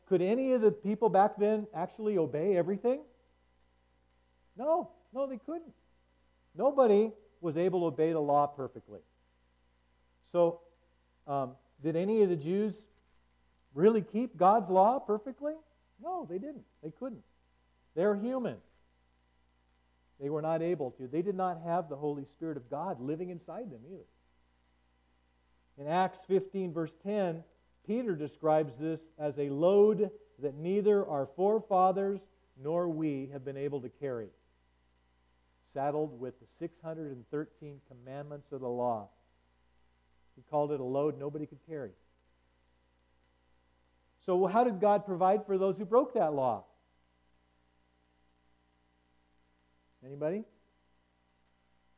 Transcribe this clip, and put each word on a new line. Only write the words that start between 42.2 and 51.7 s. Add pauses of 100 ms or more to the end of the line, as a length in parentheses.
So
how
did
God
provide
for
those
who
broke
that
law? (3500)
Anybody? (1500)